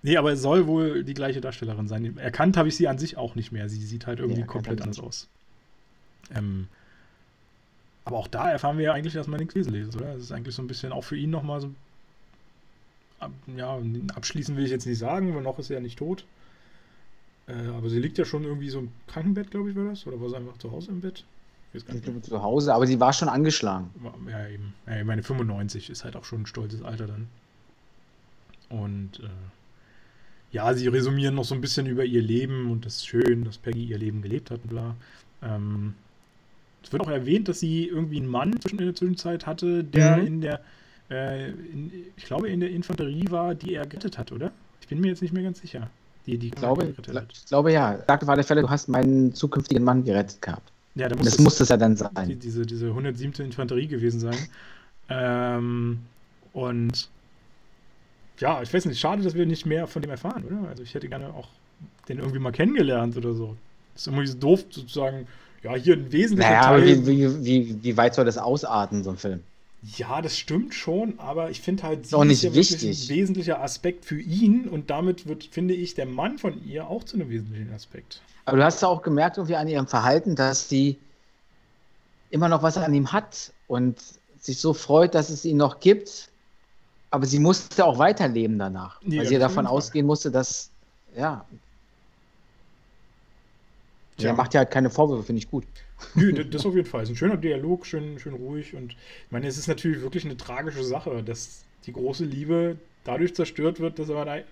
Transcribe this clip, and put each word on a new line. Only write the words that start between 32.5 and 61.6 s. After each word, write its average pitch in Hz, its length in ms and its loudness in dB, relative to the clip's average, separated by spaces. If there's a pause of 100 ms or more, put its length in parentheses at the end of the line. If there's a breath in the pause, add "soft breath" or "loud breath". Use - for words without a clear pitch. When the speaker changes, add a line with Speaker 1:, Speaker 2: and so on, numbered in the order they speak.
Speaker 1:
und 117 140 -4
das 113 120 -12
ist - 100 -12
schön, 120 380 2
dass 107 120 -10
Peggy 117 280 -6
ihr 113 120 -8
Leben 107 240 -4
gelebt 101 300 -8
hat 117 140 -8
und 113 40 -10
bla. 117 260 -8 (480 soft breath)
Ähm, 104 520 -6 (880)
es - 80 -10
wird 143 100 -2
auch 156 60 -4
erwähnt, 147 400 0
dass 175 120 -4
sie 165 260 -2
irgendwie 160 320 -4
einen 131 100 -4
Mann 143 320 0
zwischen, 196 180 -6
in 185 60 -2
der 180 100 -2
Zwischenzeit 175 520 -4
hatte, 170 360 -2
der 156 360 6
Speaker 2:
Mhm. 185 80 2
Speaker 1:
in 160 160 -4
der, 147 180 -4 (500 soft breath)
äh, 135 420 -6
in, 151 380 -12 (280)
ich - 80 -20
glaube, - 240 -4
in 175 100 -2
der 180 100 -2
Infanterie 170 600 -4
war, 175 240 0
die 180 180 -8
er 147 140 -6
gerettet - 320 -10
hat, - 120 -10
oder? 160 220 -8 (300)
Ich - 60 -20
bin 147 120 -4
mir 190 80 2
jetzt 180 140 -2
nicht 170 100 -4
mehr 185 100 -2
ganz 185 180 -6
sicher. 127 280 -12 (380)
Die, 123 100 -4
die 117 120 -6
Speaker 2:
Ich 113 60 -10
glaube, 139 320 0
Speaker 1:
gerettet 131 300 -10
hat. 117 160 -8
Speaker 2:
ich - 140 -20
glaube, 147 260 4
ja. 117 340 4
Sag 147 160 4
auf 147 60 -2
alle 143 140 4
Fälle, 151 180 4
du 139 80 2
hast 143 200 -2
meinen 127 460 4
zukünftigen 139 480 0
Mann 127 220 6
gerettet 101 380 0
gehabt. - 280 -10 (240)
Speaker 1:
Ja, 131 140 -4
da - 60 -2
Speaker 2:
Und 123 60 -2
Speaker 1:
muss 127 40 4
Speaker 2:
das 113 120 6
Speaker 1:
das 147 80 10
Speaker 2:
muss 147 120 8
das 127 140 4
ja 120 80 8
dann 110 180 6
sein. 101 320 -4
Speaker 1:
die, - 80 -4
diese, 117 300 -4
diese 113 260 -4
hundertsiebte 135 500 -6
Infanterie 127 440 -4
gewesen 117 340 0
sein. 117 160 -2 (720 loud breath)
Ähm, 120 920 -2 (520)
und 123 560 -2 (1300)
ja, - 220 0
ich 117 140 -8
weiß 185 120 2
nicht, 127 120 -4
schade, 196 240 0
dass 175 120 0
wir 175 120 2
nicht 160 200 -2
mehr 160 200 0
von - 160 -6
dem 147 80 -6
erfahren, 190 340 -8
oder? 196 240 -6
Also 127 140 -12
ich 120 120 -16
hätte 139 140 -8
gerne 139 240 -10
auch - 160 -14 (600)